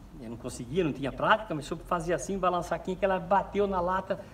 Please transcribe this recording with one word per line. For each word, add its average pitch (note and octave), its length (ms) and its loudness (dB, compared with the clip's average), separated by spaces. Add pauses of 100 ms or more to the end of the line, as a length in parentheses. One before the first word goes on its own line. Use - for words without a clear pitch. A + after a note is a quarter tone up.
(200)
Eu A#2 100 -10
não A#2 80 -8
conseguia, B2 460 -2
não D3+ 80 2
tinha C3 200 -2
prática, G3+ 360 4
começou D#3+ 300 -4
a - 20 -10
fazer E3+ 340 0
assim, F#3 240 -2
balançar F3 400 2
aqui, F#3 180 -4
que F3+ 80 0
ela F#3+ 140 2
bateu F#3+ 480 2
na G3 140 0
lata, F#3 400 0 (140)